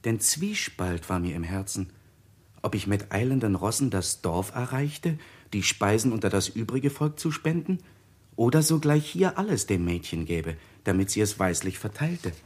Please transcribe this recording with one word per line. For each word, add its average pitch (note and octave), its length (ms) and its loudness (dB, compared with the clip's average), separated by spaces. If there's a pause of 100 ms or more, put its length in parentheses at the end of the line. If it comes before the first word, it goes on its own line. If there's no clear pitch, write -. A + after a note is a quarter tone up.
Denn A2+ 160 0
Zwiespalt A#2 880 -2
war F#2 80 0
mir F2 160 -2
im E2+ 80 -4
Herzen, F#2+ 500 -6 (720)
ob - 120 -2
ich G2 120 -2
mit G2+ 260 -2
eilenden A#2+ 420 2
Rossen A2 360 0
das F#2+ 320 -2
Dorf F2+ 320 -2
erreichte, D3 640 -2 (340)
die G2 100 0
Speisen G#2+ 500 4
unter G#2+ 180 0
das F#2+ 180 2
übrige B2 420 -2
Volk D3+ 280 -2
zu E3 120 -2
spenden, E3 480 -2 (580)
oder B2 260 6
sogleich D3+ 440 4
hier - 320 0
alles F#3 280 0
dem F2+ 180 2
Mädchen E2+ 400 -2
gäbe, E2 320 -4 (280)
damit G2 260 2
sie G#2 100 0
es G#2 180 0
weislich F#2 400 0
verteilte. D3+ 540 -4 (140)